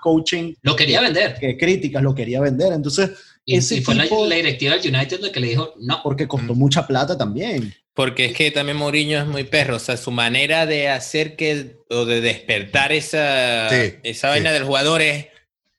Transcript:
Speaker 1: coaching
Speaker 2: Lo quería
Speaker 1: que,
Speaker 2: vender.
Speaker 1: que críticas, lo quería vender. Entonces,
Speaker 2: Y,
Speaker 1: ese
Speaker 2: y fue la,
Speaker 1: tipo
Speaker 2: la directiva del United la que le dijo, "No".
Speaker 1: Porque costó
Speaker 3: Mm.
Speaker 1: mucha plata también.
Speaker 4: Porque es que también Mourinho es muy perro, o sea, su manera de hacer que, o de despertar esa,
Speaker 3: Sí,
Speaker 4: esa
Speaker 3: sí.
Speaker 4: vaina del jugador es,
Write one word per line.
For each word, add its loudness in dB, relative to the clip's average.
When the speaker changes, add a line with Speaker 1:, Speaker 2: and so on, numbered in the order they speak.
Speaker 1:
coaching 0
Speaker 2:
Lo 0
quería 2
Speaker 1:
que, 2
Speaker 2:
vender. 0
Speaker 1:
que -2
críticas, 0
lo 2
quería -2
vender. 2
Entonces, 0
Speaker 2:
Y, 2
Speaker 1:
ese 2
Speaker 2:
y 0
fue 2
la, 4
Speaker 1:
tipo 2
Speaker 2:
la 2
directiva 0
del 0
United -2
la -6
que -6
le 0
dijo, -2
"No". -4
Speaker 1:
Porque -2
costó -2
Speaker 3:
Mm. 2
Speaker 1:
mucha 4
plata 0
también. -4
Speaker 4:
Porque 2
es -2
que 2
también -2
Mourinho 0
es -2
muy -4
perro, 0
o -4
sea, -4
su -8
manera 2
de 0
hacer -4
que, -4
o 0
de 0
despertar 0
esa, 0
Speaker 3:
Sí, 0
Speaker 4:
esa -4
Speaker 3:
sí. 2
Speaker 4:
vaina 2
del 0
jugador 2
es, -2